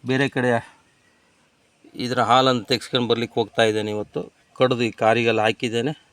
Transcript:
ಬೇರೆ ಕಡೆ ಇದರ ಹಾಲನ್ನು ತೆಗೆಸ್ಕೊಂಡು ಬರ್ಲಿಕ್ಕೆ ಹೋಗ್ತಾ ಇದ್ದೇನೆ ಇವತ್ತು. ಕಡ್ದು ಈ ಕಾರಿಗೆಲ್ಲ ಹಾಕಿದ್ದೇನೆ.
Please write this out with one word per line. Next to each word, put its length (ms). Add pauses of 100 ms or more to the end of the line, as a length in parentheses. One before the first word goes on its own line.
(120)
ಬೇರೆ 260
ಕಡೆ 160 (1500)
ಇದರ 140 (100)
ಹಾಲನ್ನು 400
ತೆಗೆಸ್ಕೊಂಡು 420
ಬರ್ಲಿಕ್ಕೆ 280
ಹೋಗ್ತಾ 300
ಇದ್ದೇನೆ 260
ಇವತ್ತು. 260 (380)
ಕಡ್ದು 280
ಈ 20 (120)
ಕಾರಿಗೆಲ್ಲ 460
ಹಾಕಿದ್ದೇನೆ. 460 (180)